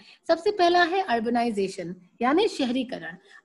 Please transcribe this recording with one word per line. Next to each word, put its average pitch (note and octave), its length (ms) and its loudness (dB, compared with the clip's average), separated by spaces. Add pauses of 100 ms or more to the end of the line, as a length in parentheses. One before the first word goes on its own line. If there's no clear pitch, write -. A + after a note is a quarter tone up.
(280)
सबसे E4 220 0
पहला F4 320 4
है F4 260 0
अर्बनाइजेशन, A3 840 -2 (280)
यानी D4+ 260 4
शहरीकरण। A#3 680 -4 (280)